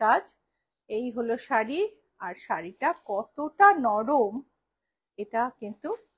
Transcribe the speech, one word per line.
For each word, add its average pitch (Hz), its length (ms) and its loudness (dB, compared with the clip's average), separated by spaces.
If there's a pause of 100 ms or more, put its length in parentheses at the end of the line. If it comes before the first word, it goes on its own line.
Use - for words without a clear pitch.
কাজ। 247 180 2 (720)
এই 247 100 -4 (100)
হলো 233 180 -4 (120)
শাড়ি, 247 340 -2 (440)
আর 180 100 -10 (120)
শাড়িটা 185 420 -4 (220)
কতটা 294 580 2 (180)
নরম 220 480 2 (880)
এটা 226 200 -4 (180)
কিন্তু 220 280 -12 (300)